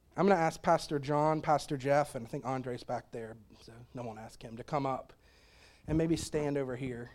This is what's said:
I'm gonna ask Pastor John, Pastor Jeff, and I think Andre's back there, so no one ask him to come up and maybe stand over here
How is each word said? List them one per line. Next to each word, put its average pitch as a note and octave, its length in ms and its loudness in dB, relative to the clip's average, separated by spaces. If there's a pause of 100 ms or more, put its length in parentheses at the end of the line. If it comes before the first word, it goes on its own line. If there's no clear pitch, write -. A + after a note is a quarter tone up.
(160)
I'm F3 120 4
gonna F#3+ 120 6
ask D#3+ 220 0
Pastor D#3+ 380 2
John, D3 420 2
Pastor D3+ 340 2
Jeff, C#3 380 2
and A#2 120 -8
I - 40 -14
think C#3+ 160 -6
Andre's B2+ 380 -4
back A#2+ 280 -6
there, A2+ 240 -10 (240)
so - 120 -20 (240)
no A#2+ 80 -6
one G#2+ 160 -8
ask A2+ 220 -14
him A#2 160 -14
to B2 60 -10
come C#3 220 -2
up C3 260 -4 (760)
and D#3 100 0
maybe E3 180 2
stand D3 420 -2
over B2+ 180 -4
here A#2+ 400 -8